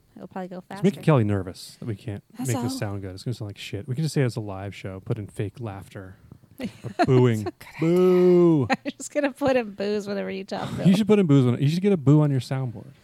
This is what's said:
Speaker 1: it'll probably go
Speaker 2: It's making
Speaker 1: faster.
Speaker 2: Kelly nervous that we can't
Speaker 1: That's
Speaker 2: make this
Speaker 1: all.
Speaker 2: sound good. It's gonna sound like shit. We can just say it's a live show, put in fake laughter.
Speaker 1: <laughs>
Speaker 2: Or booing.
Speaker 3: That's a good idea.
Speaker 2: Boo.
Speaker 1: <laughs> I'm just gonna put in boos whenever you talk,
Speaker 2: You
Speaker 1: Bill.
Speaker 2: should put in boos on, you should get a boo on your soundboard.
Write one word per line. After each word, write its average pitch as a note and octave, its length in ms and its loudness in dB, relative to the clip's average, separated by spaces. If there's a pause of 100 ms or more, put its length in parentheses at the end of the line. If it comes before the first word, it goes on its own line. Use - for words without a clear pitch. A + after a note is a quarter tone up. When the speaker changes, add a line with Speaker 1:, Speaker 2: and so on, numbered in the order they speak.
(160)
Speaker 1:
it'll - 120 -16
probably F#3 200 -12
go F#3 100 -14 (120)
Speaker 2:
It's G3 120 -16
making G3 100 4
Speaker 1:
faster. - 100 -10
Speaker 2:
Kelly C3+ 220 4
nervous F#2+ 540 -4
that - 80 -14
we A2 80 -6
can't G2+ 300 -12 (140)
Speaker 1:
That's B3 100 -6
Speaker 2:
make A#3+ 140 -4
this A#3+ 100 -4
Speaker 1:
all. C4+ 60 -10
Speaker 2:
sound G2+ 240 -8
good. F#2 120 -10
It's F#2+ 80 -16
gonna B2 120 -6
sound G#2 160 -12
like - 80 -16
shit. - 280 -12
We B2+ 80 -6
can D3 80 -4
just D#3 120 -4
say D3 80 2
it's A#2+ 140 -2
a A#2 40 -8
live G2 340 -10
show, F#2+ 260 -14
put A2 180 -8
in G2+ 80 -10
fake - 340 -10
laughter. G2 560 -14 (420)
Speaker 1:
<laughs> - 20 -14 (380)
Speaker 2:
Or F4+ 60 2
booing. B2 400 4
Speaker 3:
That's G#2 120 -10
a - 40 -20
good - 160 -20
idea. E3 200 2
Speaker 2:
Boo. F3+ 720 6
Speaker 1:
<laughs> - 20 -2
I'm - 260 -6
just - 160 -16
gonna C#4+ 200 -2
put C4 240 0
in A3 160 -4
boos G3+ 360 -6
whenever G3 220 -6
you F#3+ 140 -8
talk, F#3 260 -8
Speaker 2:
You - 140 -4
Speaker 1:
Bill. F#3 100 6
Speaker 2:
should G#3 120 2
put G#3 120 6
in F#3+ 80 4
boos C#3+ 200 6
on, B2 140 2
you C#3+ 80 2
should F3 140 -2
get G3+ 100 4
a F#3 60 2
boo D3 240 4
on D3 80 2
your C3+ 100 0
soundboard. B2 520 -8 (100)